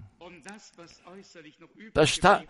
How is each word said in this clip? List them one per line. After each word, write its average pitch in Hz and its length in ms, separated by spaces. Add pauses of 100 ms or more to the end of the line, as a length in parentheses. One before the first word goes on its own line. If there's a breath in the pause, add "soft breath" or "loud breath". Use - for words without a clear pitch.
(1900)
Pa 151 120
šta 180 440